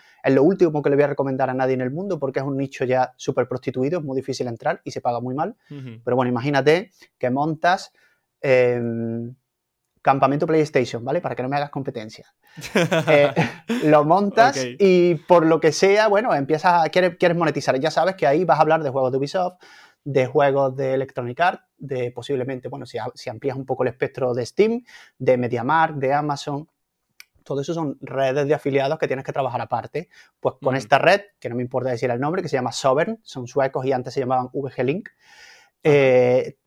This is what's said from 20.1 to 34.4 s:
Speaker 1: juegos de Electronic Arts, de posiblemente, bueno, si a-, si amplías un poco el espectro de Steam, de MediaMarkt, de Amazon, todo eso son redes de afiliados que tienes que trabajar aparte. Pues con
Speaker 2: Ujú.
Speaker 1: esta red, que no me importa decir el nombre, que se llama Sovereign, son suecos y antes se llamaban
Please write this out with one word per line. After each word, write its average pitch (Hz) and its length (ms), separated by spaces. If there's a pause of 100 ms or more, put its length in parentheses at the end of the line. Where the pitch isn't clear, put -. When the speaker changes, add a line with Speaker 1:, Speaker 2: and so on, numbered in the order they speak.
Speaker 1:
juegos 135 520
de 135 160
Electronic 131 480
Arts, 180 220 (140)
de 127 340
posiblemente, 127 580
bueno, 120 160
si 117 120
a-, 113 160
si - 160
amplías 127 280
un 135 80
poco 131 180
el 123 60
espectro 123 440
de 120 120
Steam, 226 380 (340)
de 127 200
MediaMarkt, 135 600
de 135 160
Amazon, 147 560 (760)
todo 139 160
eso 151 140
son 160 260
redes 135 480
de 151 60
afiliados 139 440
que 151 100
tienes 135 180
que - 80
trabajar 127 260
aparte. 120 480 (320)
Pues - 220
con 127 140
Speaker 2:
Ujú. - 20
Speaker 1:
esta 120 200
red, 170 240 (180)
que 123 100
no 120 80
me 127 40
importa 127 280
decir 123 200
el 120 120
nombre, 170 200
que 170 60
se 139 80
llama 123 160
Sovereign, 160 520
son 123 240
suecos 131 380
y 135 60
antes 127 220
se 135 80
llamaban 127 320